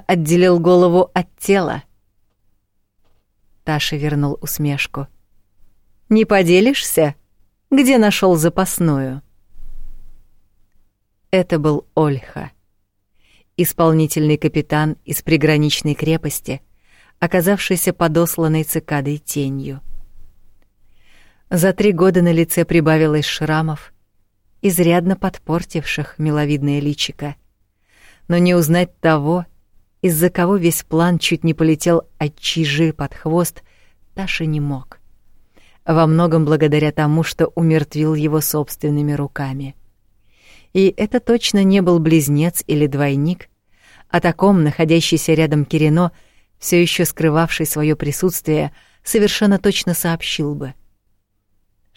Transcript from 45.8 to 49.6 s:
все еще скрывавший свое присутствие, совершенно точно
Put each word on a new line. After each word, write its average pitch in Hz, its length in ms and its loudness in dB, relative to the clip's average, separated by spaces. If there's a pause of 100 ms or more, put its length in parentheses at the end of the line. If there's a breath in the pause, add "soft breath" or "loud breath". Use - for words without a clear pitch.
все - 200 0
еще 175 280 0
скрывавший 160 580 0
свое 151 320 -2
присутствие, 151 800 -4 (280 soft breath)
совершенно 202 560 0
точно 190 360 -2